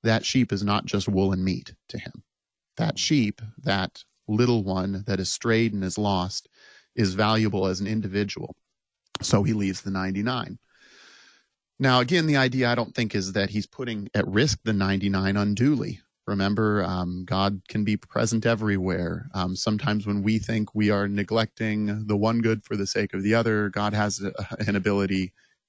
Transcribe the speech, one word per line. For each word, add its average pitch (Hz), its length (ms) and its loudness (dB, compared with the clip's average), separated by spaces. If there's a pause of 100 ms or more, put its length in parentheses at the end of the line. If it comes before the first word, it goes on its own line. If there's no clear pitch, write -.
that 113 200 2
sheep 127 280 2
is 98 100 -2
not 104 240 0
just 98 220 -2
wool 98 240 4
and 92 120 0
meat 90 300 -2 (140)
to - 100 -10
him. - 240 -14 (540)
That 160 200 -2
sheep, 120 460 0 (220)
that 95 400 -2 (240)
little 117 340 2
one 95 440 -2
that 95 120 -2
is 92 140 -4
strayed 113 420 0
and 98 80 -2
is 92 160 -4
lost, 95 500 -2 (460)
is 98 200 0
valuable 107 520 2
as 92 140 -2
an 101 80 -4
individual. 101 640 -4 (640)
So - 220 2
he 110 100 2
leaves 98 280 0
the 98 100 -6
ninety-nine. 95 720 -4 (1200)
Now, 131 200 4
again, 160 280 2
the 147 100 2
idea, 127 340 2
I 120 60 2
don't 117 180 -4
think, 113 180 -2
is 98 200 -2
that 98 180 0
he's 101 160 -2
putting 110 480 -8
at 104 140 0
risk 110 340 2
the 110 100 -2
ninety-nine 98 640 0
unduly. 104 640 0 (280)
Remember, 104 560 0
um, 90 400 -4
God 98 420 0
can 107 160 -2
be 104 140 2
present 113 500 -2
everywhere. 95 880 0
Um, 92 220 -2
sometimes 107 500 -2
when 101 160 -2
we 110 160 2
think 107 360 -2
we 107 160 4
are 101 180 2
neglecting 107 960 -2
the 104 100 2
one 113 240 2
good 110 240 0
for 104 120 -6
the 98 100 -2
sake 101 280 -2
of 98 100 -4
the 104 100 4
other, 110 360 2
God 104 240 -2
has 104 280 0
a, 98 100 -6 (360)
an 101 80 0
ability 98 560 0 (360)